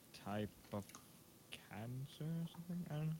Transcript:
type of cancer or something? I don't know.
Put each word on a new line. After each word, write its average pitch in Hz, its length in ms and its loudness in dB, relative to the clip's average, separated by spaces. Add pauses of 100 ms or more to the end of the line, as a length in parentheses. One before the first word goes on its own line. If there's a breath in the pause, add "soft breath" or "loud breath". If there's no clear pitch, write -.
(240)
type 104 260 4 (220)
of 101 120 2 (680)
cancer 123 720 -2
or 165 300 4
something? 175 360 0
I 151 40 2
don't 151 140 6
know. 160 120 6